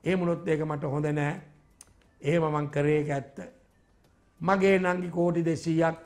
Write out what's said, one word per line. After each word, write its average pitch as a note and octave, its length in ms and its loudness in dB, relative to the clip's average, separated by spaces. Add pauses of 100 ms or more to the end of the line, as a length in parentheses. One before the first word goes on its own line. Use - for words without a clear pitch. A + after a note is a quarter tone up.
එහෙම F3+ 160 0
වුණොත් E3+ 280 -2
ඒක D#3 120 0
මට D3+ 240 -4
හොඳ D3 260 -2
නෑ. D3 240 -2 (840)
එහෙම E3 240 2
මං D3 260 -2
කරේ D3 280 2
ඒක D3 120 -2
ඇත්ත. C#3 280 -6 (1000)
මගේ F#3+ 380 4
නංගි F3+ 320 0
කෝටි E3+ 340 0
දෙසීයක් E3 600 0